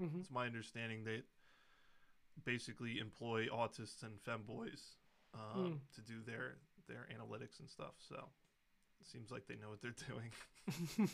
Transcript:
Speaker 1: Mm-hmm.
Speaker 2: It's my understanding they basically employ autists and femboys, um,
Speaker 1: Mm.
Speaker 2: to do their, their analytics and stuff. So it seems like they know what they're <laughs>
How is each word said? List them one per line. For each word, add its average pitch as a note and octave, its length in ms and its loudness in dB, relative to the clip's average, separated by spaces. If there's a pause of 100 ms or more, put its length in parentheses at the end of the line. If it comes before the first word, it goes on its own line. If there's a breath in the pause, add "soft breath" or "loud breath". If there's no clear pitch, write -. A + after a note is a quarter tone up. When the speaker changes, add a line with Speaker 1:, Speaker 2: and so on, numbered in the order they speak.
Speaker 1:
Mm-hmm. F3 200 2
Speaker 2:
It's F3+ 100 -4
my B2 160 4
understanding A2+ 580 0
they A2+ 180 2 (1200 soft breath)
basically A#2+ 540 2
employ A2+ 500 4
autists A2+ 540 2
and A2 200 -6
femboys, A#2+ 720 -2 (380)
um, A3+ 60 -4 (160)
Speaker 1:
Mm. F3+ 220 4 (160)
Speaker 2:
to A2+ 80 -10
do A2+ 240 -4
their, B2 300 -2 (320)
their A#2+ 260 -6
analytics A2+ 460 -6
and - 80 -10
stuff. - 300 -6
So - 300 -6 (720)
it - 60 -18
seems A#2 240 -8
like B2 160 -4
they A#2 100 -4
know G#2+ 140 -6
what G#2 100 -6
they're A#2+ 160 -2
<laughs> C3+ 1160 2